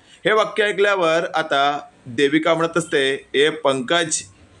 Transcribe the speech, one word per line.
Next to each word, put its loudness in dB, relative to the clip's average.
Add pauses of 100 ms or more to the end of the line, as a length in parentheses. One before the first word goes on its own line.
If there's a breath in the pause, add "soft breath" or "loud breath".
(260 soft breath)
हे 4
वाक्य 0
ऐकल्यावर 0 (100)
आता 0 (260)
देविका 2
म्हणत -2
असते, -2
"ए 4
पंकज, -2 (400)